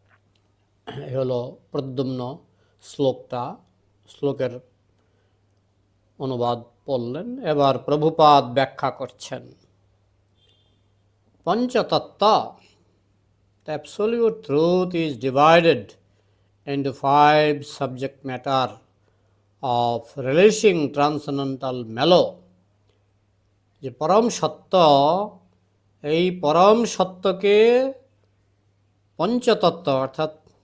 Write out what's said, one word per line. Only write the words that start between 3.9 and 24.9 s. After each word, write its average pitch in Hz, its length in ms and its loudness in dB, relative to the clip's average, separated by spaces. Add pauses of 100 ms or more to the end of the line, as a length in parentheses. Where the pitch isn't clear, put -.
শ্লোকের 131 520 -6 (1600)
অনুবাদ 120 440 -4 (240)
পড়লেন। 156 600 -8
এবার 143 320 2
প্রভুপাদ 151 640 4
ব্যাখ্যা 131 460 -4
করছেন। 123 600 -14 (1900)
পঞ্চতত্ত্ব, 196 1080 -2 (1120)
the 151 120 -6
absolute 226 680 -2
truth 175 480 0
is 143 340 -4
divided 147 640 4 (720)
into 139 260 -4
five 147 720 4 (120)
subject 131 460 -8
matter 131 460 -4 (920)
of 120 540 -4
relishing 165 800 2
transcendental 139 880 -4 (140)
mellow। 147 340 2 (1500)
যে 135 80 -12
পরম 190 380 2
সত্য, - 500 -2 (1200)